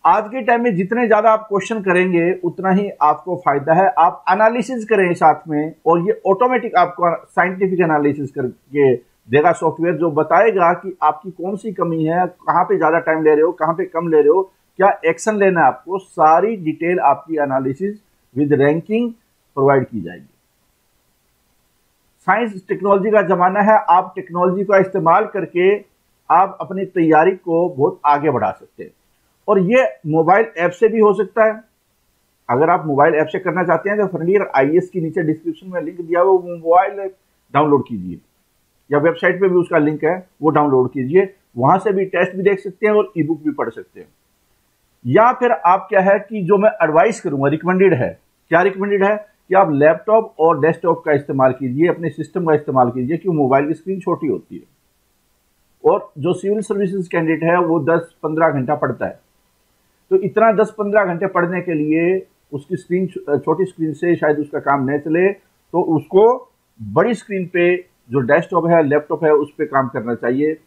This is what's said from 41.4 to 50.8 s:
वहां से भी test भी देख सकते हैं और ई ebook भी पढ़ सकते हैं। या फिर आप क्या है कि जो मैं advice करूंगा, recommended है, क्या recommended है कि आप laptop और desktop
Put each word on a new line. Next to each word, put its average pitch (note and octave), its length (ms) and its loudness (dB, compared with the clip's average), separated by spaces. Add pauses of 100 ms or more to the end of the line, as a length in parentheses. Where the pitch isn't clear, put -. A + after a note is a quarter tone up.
वहां D3 220 2
से G3 140 -2
भी F#3+ 120 0
test F3 320 -2
भी F#3+ 60 -6
देख F#3+ 180 0
सकते G#3 260 -6
हैं G#3+ 80 2
और G#3 240 0
ई D#3 40 0
ebook D3 200 -2
भी D3+ 80 -2
पढ़ A2+ 200 -6
सकते G2 300 -20
हैं। E2+ 80 -20 (960)
या G#3+ 260 4
फिर A#3+ 200 0
आप F#3+ 380 0
क्या G3 100 4
है G3 180 2
कि G#3 240 -8
जो F#3+ 160 2
मैं G#3+ 120 4 (120)
advice E3 380 2
करूंगा, C#3+ 280 -2
recommended F3+ 460 2
है, A#2 260 -4 (280)
क्या E3 140 2
recommended G3 420 0
है G#3 240 -2 (200)
कि F#3 60 -2
आप F#3+ 180 4
laptop E3+ 640 2
और D#3 220 2
desktop E3 440 0